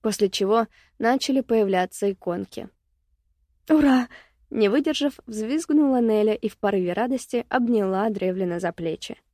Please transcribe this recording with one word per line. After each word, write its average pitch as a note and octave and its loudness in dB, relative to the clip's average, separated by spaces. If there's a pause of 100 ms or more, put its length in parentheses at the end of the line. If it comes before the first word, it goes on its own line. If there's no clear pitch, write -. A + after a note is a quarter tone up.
после G#3 0
чего A3 0 (320)
начали C4 0
появляться G3 0
иконки. - -8 (1000)
«Ура!» C#4 4 (420)
не G#3+ 2
выдержав, C#4 0
взвизгнула C4 0
Неля G#3+ 2
и G#3 -4
в - -12
порыве F#3+ -2
радости A#3+ -4
обняла A3 0
Древлина F#3 -2
за E3+ -4
плечи. - -8 (160)